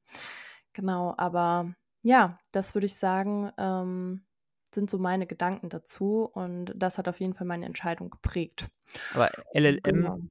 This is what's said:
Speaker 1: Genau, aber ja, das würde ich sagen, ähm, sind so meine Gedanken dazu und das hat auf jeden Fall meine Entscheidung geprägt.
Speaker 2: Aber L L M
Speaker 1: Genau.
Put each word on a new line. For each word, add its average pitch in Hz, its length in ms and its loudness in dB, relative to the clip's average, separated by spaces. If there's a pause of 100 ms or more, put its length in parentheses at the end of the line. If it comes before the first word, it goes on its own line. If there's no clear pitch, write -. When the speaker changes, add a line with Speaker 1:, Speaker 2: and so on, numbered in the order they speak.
(720)
Speaker 1:
Genau, 180 440 -2
aber 175 580 2 (260)
ja, 226 380 6 (120)
das 190 240 -2
würde 202 120 4
ich 196 80 -4
sagen, 196 600 0
ähm, 185 680 -2 (480)
sind 202 160 -2
so 196 80 -2
meine 185 300 0
Gedanken 180 420 -4
dazu 196 540 -2
und 180 520 -6
das - 220 -2
hat - 100 -4
auf 175 120 -4
jeden 185 160 -2
Fall 180 100 -6
meine 170 200 -4
Entscheidung 170 440 -6
geprägt. - 600 -6 (420)
Speaker 2:
Aber 123 180 4 (220)
L 147 140 6
L 143 180 6
M 190 180 4
Speaker 1:
Genau. 175 180 -2 (100)